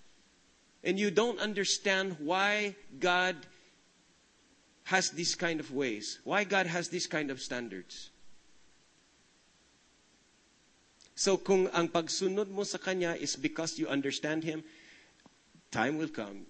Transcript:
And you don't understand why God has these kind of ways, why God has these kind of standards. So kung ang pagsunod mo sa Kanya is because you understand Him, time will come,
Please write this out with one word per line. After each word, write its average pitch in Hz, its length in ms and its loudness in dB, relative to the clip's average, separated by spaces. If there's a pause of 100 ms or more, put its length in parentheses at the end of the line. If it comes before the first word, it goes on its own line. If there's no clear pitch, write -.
(880)
And 185 80 2
you 208 160 2
don't 208 280 4
understand 196 840 0
why 196 560 0 (200)
God 180 360 2 (1500)
has 185 240 2
these 160 240 -2
kind 165 240 0
of 131 160 -8
ways, 120 480 -4
why 196 240 2
God 190 200 4
has 170 200 -2
these - 240 -4
kind 151 160 0
of 131 160 -6
standards. 113 640 -8 (3000)
So - 240 2
kung 190 400 4
ang 170 160 4
pagsunod 190 560 0
mo 196 160 -2
sa 190 160 -4
Kanya 180 400 0
is 143 160 -4
because 156 400 -2
you 156 160 -2
understand 147 560 0
Him, 156 160 -4 (1080)
time 135 260 2
will 156 160 -2
come, 101 360 -8